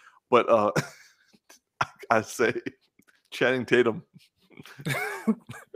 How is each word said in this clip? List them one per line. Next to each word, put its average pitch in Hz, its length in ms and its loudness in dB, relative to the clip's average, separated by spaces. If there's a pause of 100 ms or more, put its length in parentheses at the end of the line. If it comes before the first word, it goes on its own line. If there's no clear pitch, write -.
(300)
But, 120 180 6
uh, 104 260 4
<laughs> - 1040 -12
I, - 60 -2 (240)
I 113 120 4
say 117 320 -2 (760)
Channing 127 360 -2
Tatum. 117 380 2 (840)
<laughs> 147 80 -4 (800)